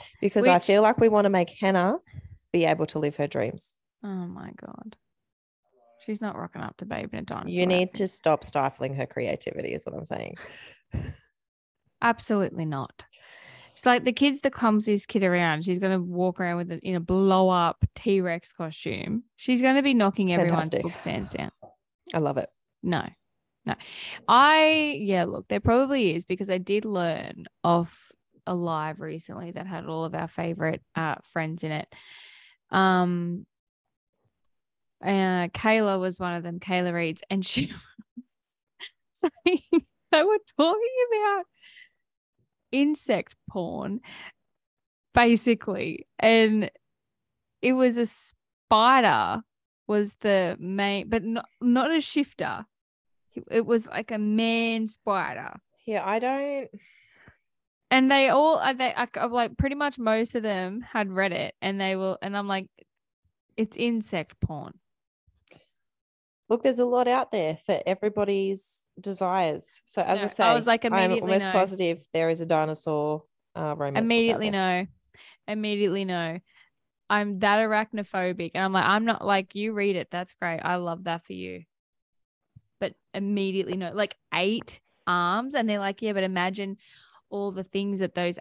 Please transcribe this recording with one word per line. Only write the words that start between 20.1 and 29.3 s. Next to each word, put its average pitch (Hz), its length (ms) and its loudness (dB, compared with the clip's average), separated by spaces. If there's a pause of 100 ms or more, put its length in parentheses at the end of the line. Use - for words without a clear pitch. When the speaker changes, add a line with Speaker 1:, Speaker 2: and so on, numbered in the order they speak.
Speaker 2:
everyone's 170 360 2
Speaker 1:
Fantastic. - 140 -2
Speaker 2:
book 175 140 -8
stands - 340 -6
down. - 200 -8 (600)
Speaker 1:
I - 40 -2
love 143 200 -2
it. - 120 -4 (340)
Speaker 2:
No, 165 240 -4 (580)
no. - 100 -4 (520)
I, 302 720 6
yeah, 190 260 2
look, - 220 -6
there 208 120 -2
probably 240 560 2
is, 175 100 -6
because 190 240 -6
I 185 80 0
did 196 260 0
learn 180 600 -4 (180)
off 170 480 0 (360)
a 180 80 -2
live 160 440 -4
recently 160 520 -12